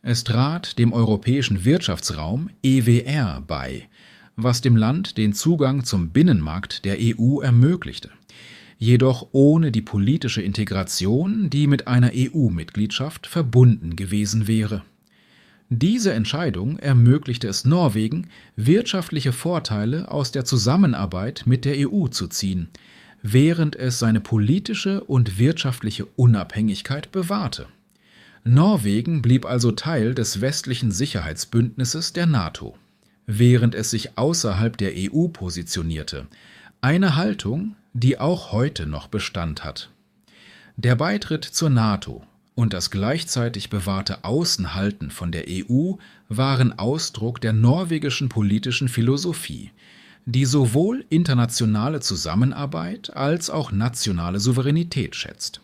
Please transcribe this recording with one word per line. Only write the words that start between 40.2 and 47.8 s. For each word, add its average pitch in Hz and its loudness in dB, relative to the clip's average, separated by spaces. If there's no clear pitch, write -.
Der 120 2
Beitritt 160 -2
zur - -2
nato 104 0
und 110 0
das 87 -4
gleichzeitig 117 -4
bewahrte 98 -6
Außenhalten 98 -2
von 85 -8
der 82 -6
E 92 -6
U 160 0
waren 127 0
Ausdruck 117 -4
der 110 0
norwegischen 143 2